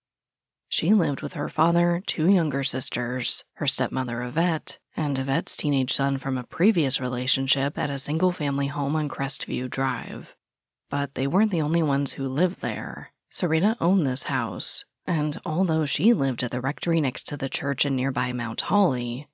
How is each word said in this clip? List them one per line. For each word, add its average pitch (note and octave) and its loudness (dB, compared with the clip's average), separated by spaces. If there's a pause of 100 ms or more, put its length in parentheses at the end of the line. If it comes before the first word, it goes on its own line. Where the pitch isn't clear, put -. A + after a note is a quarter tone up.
(680)
She F#3+ 2
lived D#3 2
with C#3+ -6
her D3 -4
father, E3+ 2
two D#3+ 0
younger D#3 2
sisters, B2 -2 (100)
her D3 -4
stepmother A#2+ -2
Yvette, D#3 -2 (180)
and C#3+ 0
Yvette's C3+ -2
teenage C3+ 0
son C#3 2
from C3 -2
a B2 -4
previous E3+ 2
relationship C3 0
at C#3+ -2
a C#3 -2
single-family D3 0
home C#3+ -2
on D3+ 0
Crestview B2+ -4
Drive. C3 -4 (560)
But C#3 -4
they C3+ -2
weren't G3+ 2
the E3 2
only D#3+ 2
ones C#3 2
who C3+ -4
lived D3+ 0
there. - -6 (180)
Sarita E3 0
owned F3 4
this B2+ 0
house, A#2 -4 (220)
and D3+ 0
although D#3+ 2
she A3+ 4
lived C3+ 0
at B2 -2
the B2 -2
rectory D#3+ 0
next C3+ -2
to D3 -2
the C#3 -4
church C#3 -4
in C#3 0
nearby B2+ -2
Mount A#2 -4
Holly, C3 0